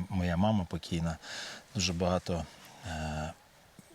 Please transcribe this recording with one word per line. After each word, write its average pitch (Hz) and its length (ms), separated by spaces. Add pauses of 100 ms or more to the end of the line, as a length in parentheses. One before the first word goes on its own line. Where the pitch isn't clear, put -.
моя 90 280
мама 101 280
покійна 82 520 (580)
дуже 92 180
багато, 87 520 (420)
е, 78 460 (600)